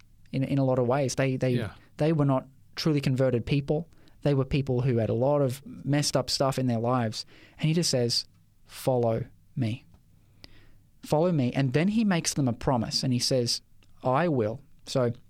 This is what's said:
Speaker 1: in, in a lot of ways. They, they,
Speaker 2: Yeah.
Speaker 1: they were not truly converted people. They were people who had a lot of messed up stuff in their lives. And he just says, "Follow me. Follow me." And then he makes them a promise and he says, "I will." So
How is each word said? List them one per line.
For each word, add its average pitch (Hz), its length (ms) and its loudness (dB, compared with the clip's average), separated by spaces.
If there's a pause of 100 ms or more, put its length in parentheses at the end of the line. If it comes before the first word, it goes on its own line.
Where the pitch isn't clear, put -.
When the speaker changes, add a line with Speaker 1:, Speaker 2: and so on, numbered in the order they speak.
(300)
Speaker 1:
in, 135 140 -2
in 139 140 0
a 135 60 4
lot 127 140 2
of 123 80 2
ways. 131 280 0
They, 135 220 0
they, 127 160 0
Speaker 2:
Yeah. 117 180 -2 (260)
Speaker 1:
they 156 160 2
were 147 140 2
not 131 200 2 (300)
truly 147 240 2
converted 131 460 0
people. 151 420 -2 (340)
They 143 120 2
were 135 100 2
people 135 380 0
who 123 160 2
had 107 100 0
a 104 60 -2
lot 139 260 2
of 131 220 -2 (240)
messed 143 320 0
up 127 100 -2
stuff 135 300 0
in 131 80 0
their 117 140 0
lives. 117 440 -2 (340)
And 156 100 0
he 156 60 2
just 165 160 0
says, 120 360 0 (400)
"Follow 120 580 0 (320)
me. 117 300 -4 (1160)
Follow 170 300 0
me." 131 200 2
And 135 200 0
then 156 160 2
he 220 160 0
makes 175 300 0
them 143 140 0
a 117 40 0
promise 123 500 -2
and 135 100 0
he 123 60 2
says, 123 420 0 (440)
"I 139 240 0
will." 120 320 0 (260)
So 123 260 0 (180)